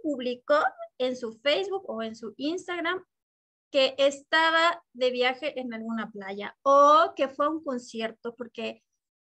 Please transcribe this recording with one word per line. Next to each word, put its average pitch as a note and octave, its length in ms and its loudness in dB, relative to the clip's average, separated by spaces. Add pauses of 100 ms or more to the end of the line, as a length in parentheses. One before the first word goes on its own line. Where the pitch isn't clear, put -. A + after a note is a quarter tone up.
publicó B3+ 580 -2 (380)
en B3+ 180 -2
su A3+ 240 -10
Facebook F#4+ 480 -2
o A3 140 -8
en A3 140 -8
su A3 200 -14
Instagram F4 680 -6 (640)
que C4 280 2
estaba D#4+ 840 2 (100)
de B3 180 0
viaje B3+ 500 -2
en A#3+ 140 -8
alguna A3+ 360 -6
playa G3+ 520 -10
o D4 540 6
que C4+ 120 0
fue C#4+ 180 -2
a D#4 40 0
un D#4+ 120 -6
concierto, A#3 760 -8
porque, A3+ 460 -12 (380)